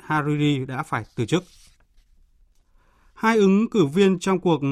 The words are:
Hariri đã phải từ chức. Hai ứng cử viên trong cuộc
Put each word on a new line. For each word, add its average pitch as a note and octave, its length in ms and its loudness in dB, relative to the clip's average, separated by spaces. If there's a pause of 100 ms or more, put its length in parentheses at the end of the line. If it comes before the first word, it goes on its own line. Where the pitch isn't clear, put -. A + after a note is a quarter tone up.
Hariri D3 640 -2
đã C3 180 -8
phải A#2 200 -8 (120)
từ A#2+ 100 -4
chức. E3+ 180 -2 (1700)
Hai A3+ 240 0
ứng G3+ 320 2
cử F#3+ 160 2
viên F#3 340 2
trong F#3+ 200 -2
cuộc D#3+ 220 0 (100)